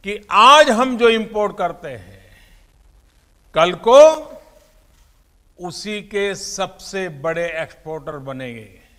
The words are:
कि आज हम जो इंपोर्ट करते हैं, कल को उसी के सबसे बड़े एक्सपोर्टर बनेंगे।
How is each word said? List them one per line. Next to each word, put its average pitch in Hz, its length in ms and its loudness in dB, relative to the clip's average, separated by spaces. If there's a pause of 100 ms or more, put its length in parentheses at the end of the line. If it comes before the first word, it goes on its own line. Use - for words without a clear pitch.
कि 202 280 -10
आज 269 380 6
हम 247 280 -2
जो 233 120 4
इंपोर्ट 214 480 -4
करते 165 320 -8
हैं, 95 360 -20 (1300)
कल 170 200 0
को 269 400 6 (1500)
उसी 196 400 -12
के 202 340 -6
सबसे - 760 -10
बड़े 165 520 -8
एक्सपोर्टर 156 560 -14
बनेंगे। 123 680 -16 (120)